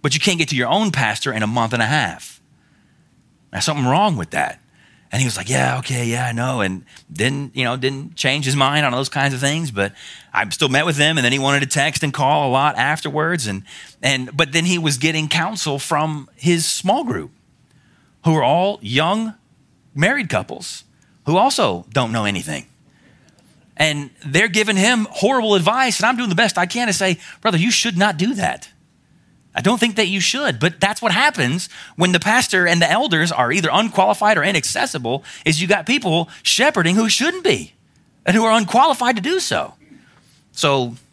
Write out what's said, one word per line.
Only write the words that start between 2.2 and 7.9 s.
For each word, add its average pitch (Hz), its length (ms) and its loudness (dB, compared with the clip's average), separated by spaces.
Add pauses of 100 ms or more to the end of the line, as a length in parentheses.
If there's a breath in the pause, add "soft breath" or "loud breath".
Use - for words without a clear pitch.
There's - 140 -4
something 147 220 0
wrong 170 300 4
with 87 120 -6
that." - 320 -4 (500 soft breath)
And 123 80 -2
he 131 60 2
was 117 100 -4
like, 92 140 -8
"Yeah, 131 300 0
okay, 123 260 -4
yeah, 120 220 -2
I 120 40 -4
know." 120 300 -2
And 95 240 -4 (260 loud breath)
didn't, 131 440 -4
you 131 80 -2
know, 120 120 -2
didn't 135 400 -6